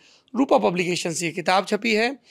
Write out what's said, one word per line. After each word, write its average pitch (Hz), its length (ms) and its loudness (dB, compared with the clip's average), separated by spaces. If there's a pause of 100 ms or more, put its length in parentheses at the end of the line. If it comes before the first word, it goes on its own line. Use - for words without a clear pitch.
(360)
रूपा 269 220 4
पब्लिकेशन 180 540 0
से 165 140 -4
ये 156 60 -2
किताब 185 340 0
छपी 214 300 -2
है। 240 240 0 (120)